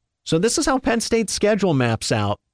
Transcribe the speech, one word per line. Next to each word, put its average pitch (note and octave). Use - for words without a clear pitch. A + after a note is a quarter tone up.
So -
this A3
is D#4+
how C4+
Penn A#3
State's A3+
schedule G3
maps A#2+
out G#2